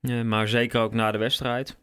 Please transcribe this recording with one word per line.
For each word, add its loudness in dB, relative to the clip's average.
Eh, -2
maar 2
zeker 2
ook 0
na 2
de -2
wedstrijd. -2